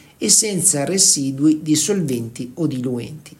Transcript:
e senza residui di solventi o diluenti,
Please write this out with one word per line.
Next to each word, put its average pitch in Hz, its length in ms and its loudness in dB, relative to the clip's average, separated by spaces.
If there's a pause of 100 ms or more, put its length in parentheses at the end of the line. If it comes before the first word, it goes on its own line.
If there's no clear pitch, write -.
(160)
e 220 140 0
senza 165 540 2
residui 151 800 2
di 156 120 2
solventi 127 800 -2
o 165 120 -2
diluenti, 123 720 -6